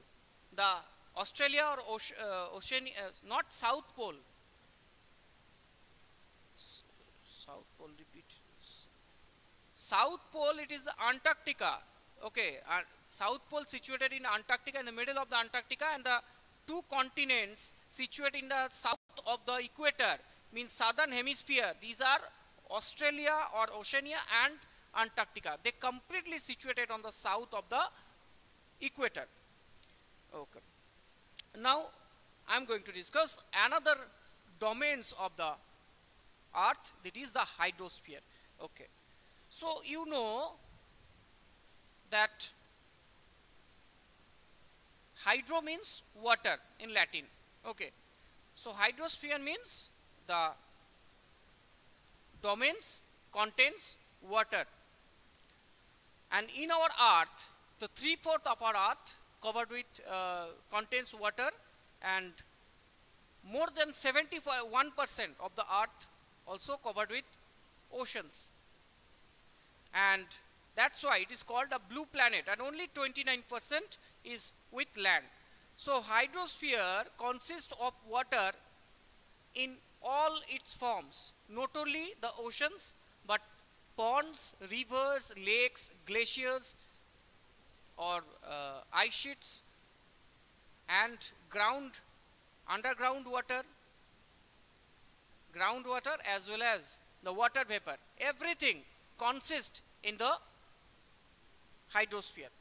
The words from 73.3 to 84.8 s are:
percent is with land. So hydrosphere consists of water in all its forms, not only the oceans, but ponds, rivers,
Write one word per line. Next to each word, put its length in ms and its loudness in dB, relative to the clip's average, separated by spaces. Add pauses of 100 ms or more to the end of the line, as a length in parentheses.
percent 480 -2 (260)
is 300 -2 (180)
with 320 -4
land. 220 4 (520)
So 240 2
hydrosphere 1040 0 (120)
consists 640 0
of 120 -2 (140)
water 440 2 (1040)
in 220 -4 (260)
all 340 4 (100)
its 260 -4
forms, 600 -4 (160)
not 260 -4
only 340 -2 (120)
the 80 -4 (100)
oceans, 540 0 (320)
but 160 2 (560)
ponds, 580 2 (160)
rivers, 640 0 (120)